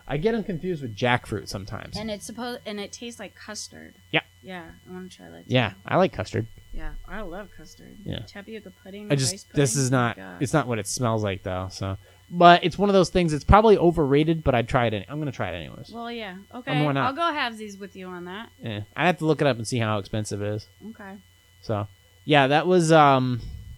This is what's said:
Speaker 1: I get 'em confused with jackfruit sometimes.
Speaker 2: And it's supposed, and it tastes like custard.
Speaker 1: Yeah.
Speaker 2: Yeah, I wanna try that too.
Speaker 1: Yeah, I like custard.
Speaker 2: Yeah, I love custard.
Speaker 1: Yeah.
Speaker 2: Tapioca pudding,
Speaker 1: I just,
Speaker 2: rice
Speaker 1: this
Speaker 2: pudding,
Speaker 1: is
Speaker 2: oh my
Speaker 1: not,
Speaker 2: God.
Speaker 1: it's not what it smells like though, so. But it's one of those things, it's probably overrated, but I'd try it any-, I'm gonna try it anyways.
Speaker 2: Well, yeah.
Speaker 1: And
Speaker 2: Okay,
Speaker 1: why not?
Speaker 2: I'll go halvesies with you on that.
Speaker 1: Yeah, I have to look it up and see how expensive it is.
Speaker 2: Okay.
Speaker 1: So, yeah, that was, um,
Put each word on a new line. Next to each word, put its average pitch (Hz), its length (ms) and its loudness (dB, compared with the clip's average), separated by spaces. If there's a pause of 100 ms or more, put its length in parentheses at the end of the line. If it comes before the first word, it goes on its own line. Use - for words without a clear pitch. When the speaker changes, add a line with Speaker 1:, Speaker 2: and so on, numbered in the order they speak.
Speaker 1:
I 143 100 -4
get 220 180 0
'em 208 80 -2
confused 170 400 -6
with 113 120 -8
jackfruit 117 520 0
sometimes. - 500 -10
Speaker 2:
And 220 140 -8
it's 202 140 -12
supposed, 240 420 -10
and 208 120 -10
it - 120 -12
tastes 233 280 -14
like 190 140 -14
custard. - 640 -16 (160)
Speaker 1:
Yeah. 160 80 0 (240)
Speaker 2:
Yeah, 180 220 -14 (220)
I 180 60 -14
wanna 185 160 -12
try 180 200 -20
that 120 180 -20
too. 117 80 -2
Speaker 1:
Yeah, 107 180 0 (140)
I 135 100 0
like 110 160 2
custard. 107 320 -6 (260)
Speaker 2:
Yeah, 156 200 -8 (160)
I 196 140 -10
love 185 360 -12
custard. - 380 -20 (100)
Speaker 1:
Yeah. - 220 -6
Speaker 2:
Tapioca 202 440 -16 (120)
pudding, 208 280 -10
Speaker 1:
I - 40 2
just, 131 180 -2
Speaker 2:
rice 202 100 -14 (120)
Speaker 1:
this 139 180 2
Speaker 2:
pudding, 135 120 0
Speaker 1:
is 123 60 0
Speaker 2:
oh 135 40 2
my - 20 4 (100)
Speaker 1:
not, 107 100 -4
Speaker 2:
God. 92 240 -12
Speaker 1:
it's 117 120 -2
not 131 140 2
what 117 120 -2
it 98 80 -8
smells 113 360 -2
like 95 200 -4
though, 92 280 -4
so. 95 260 -6 (320)
But 175 340 8
it's - 140 -2
one 202 120 2
of 196 40 4
those 190 160 6
things, 175 240 2
it's 139 100 -4
probably 214 340 8
overrated, 156 680 4
but 135 120 2
I'd 117 140 0
try 123 160 2
it 110 80 2
any-, 98 160 -4
I'm 143 100 -8
gonna 143 120 -4
try 104 180 -6
it 82 60 -6
anyways. 71 340 -12
Speaker 2:
Well, 233 220 -12
yeah. 220 240 -10
Speaker 1:
And 196 180 -20
Speaker 2:
Okay, 254 320 -2
Speaker 1:
why 143 60 0
not? 139 160 0
Speaker 2:
I'll 277 60 -2
go 320 240 -2
halvesies 214 420 -8
with 196 160 -14
you 185 120 -14
on 175 180 -12
that. 202 240 -12 (140)
Speaker 1:
Yeah, 104 180 -6 (140)
I 147 120 0
have 180 100 2
to 156 80 -6
look 156 160 2
it 151 60 2
up 117 100 2
and 113 100 -8
see 123 120 -2
how 107 180 0
expensive 104 460 -6
it 104 40 -4
is. 104 200 -6 (240)
Speaker 2:
Okay. 196 240 -16 (480)
Speaker 1:
So, 101 240 -4 (360)
yeah, 143 240 6
that 147 200 2
was, 170 240 4
um, 131 500 6 (360)